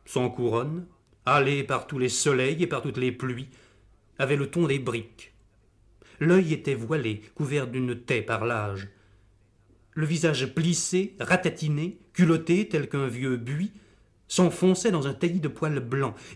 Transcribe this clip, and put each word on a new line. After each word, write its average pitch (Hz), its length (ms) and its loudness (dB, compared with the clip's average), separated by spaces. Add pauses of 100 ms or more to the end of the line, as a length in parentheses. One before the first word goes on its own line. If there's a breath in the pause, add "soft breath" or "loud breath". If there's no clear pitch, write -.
sans 127 260 0
couronne, 127 560 -2 (400)
hâlé 139 380 4
par 131 220 -2
tous 139 120 -6
les 127 100 2
soleils 139 540 2
et 165 40 2
par 139 160 -2
toutes 143 140 -4
les 127 160 0
pluies, 127 360 -8 (720 soft breath)
avait 139 180 0
le 139 140 -2
ton 170 160 2
des 139 120 2
briques. 120 560 -8 (880 soft breath)
L'œil 170 320 6
était 143 220 -2
voilé, 117 480 -2 (120)
couvert 139 320 -2
d'une 123 340 -4
taie 120 220 0
par 110 220 -2
l'âge. 104 440 -4 (1040 soft breath)
Le 156 120 -2
visage 147 480 0
plissé, 170 640 0
ratatiné, 156 800 0 (140)
culotté 175 560 4
tel 143 200 -2
qu'un 139 200 -2
vieux 127 280 -2
buis, 143 360 -4 (560 soft breath)
s'enfonçait 185 640 4
dans 147 180 2
un 135 60 -4
taillis 170 260 0
de 151 80 0
poils 151 320 -2
blancs, 123 340 -2 (220 loud breath)